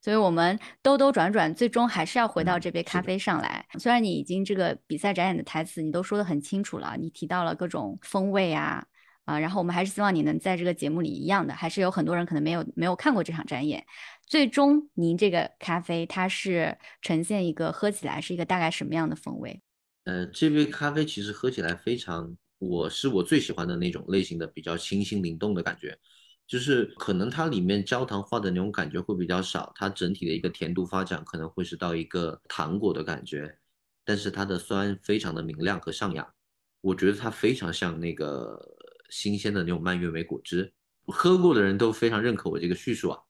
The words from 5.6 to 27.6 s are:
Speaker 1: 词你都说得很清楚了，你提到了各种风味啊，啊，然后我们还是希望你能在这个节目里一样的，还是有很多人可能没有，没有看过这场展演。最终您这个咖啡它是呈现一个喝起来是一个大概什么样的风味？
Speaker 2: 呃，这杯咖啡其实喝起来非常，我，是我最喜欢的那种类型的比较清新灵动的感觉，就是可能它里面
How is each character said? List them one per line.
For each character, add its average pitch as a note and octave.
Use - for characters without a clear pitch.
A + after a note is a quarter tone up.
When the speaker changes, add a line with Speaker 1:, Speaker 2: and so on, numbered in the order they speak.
Speaker 1:
词 E3
你 D#3
都 E3+
说 G#3
得 G#3
很 D3+
清 G3
楚 -
了， -
你 E3
提 -
到 F3+
了 D#3+
各 F3
种 G#2+
风 G3
味 F#3+
啊， D3+
啊， D3+
然 D#3
后 F#3
我 -
们 F3
还 F3+
是 G3
希 G#3
望 G3
你 D#3
能 D#3
在 F#3
这 E3+
个 F3
节 D3
目 E3
里 D#3
一 -
样 G3
的， D3
还 E3+
是 G3
有 F#3
很 F3+
多 E3
人 F3
可 F3
能 D3
没 D#3
有， E3+
没 E3
有 F3+
看 D4
过 F#3+
这 -
场 E3
展 C#3+
演。 C3
最 D4
终 C#4+
您 E3+
这 G3+
个 E3+
咖 F3
啡 E3+
它 F#3
是 F3+
呈 D#3+
现 F#3+
一 E3
个 D#3+
喝 G#3
起 G3+
来 -
是 -
一 F3
个 E3+
大 F#3
概 D#3+
什 D3+
么 D3
样 D#3+
的 -
风 -
味？ -
Speaker 2:
呃， F2+
这 -
杯 D3+
咖 D3
啡 D3+
其 D3+
实 G#2
喝 B2+
起 A#2
来 E2+
非 A#2
常， E2+
我， F2
是 -
我 F#2+
最 D3
喜 -
欢 -
的 -
那 F2
种 -
类 F#2+
型 E2+
的 D#2+
比 -
较 E2+
清 G2
新 G2
灵 E2
动 G#2
的 F2
感 -
觉， -
就 B2+
是 B2
可 -
能 G2
它 D#3+
里 A#2+
面 G2